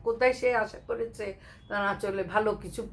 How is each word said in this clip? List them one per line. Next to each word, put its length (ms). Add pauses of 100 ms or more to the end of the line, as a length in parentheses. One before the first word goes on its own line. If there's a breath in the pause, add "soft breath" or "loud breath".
কোথায় 300
সে 220
আশা 320
করেছে 460 (340 loud breath)
তার 200
আঁচলে 360
ভালো 320
কিছু 380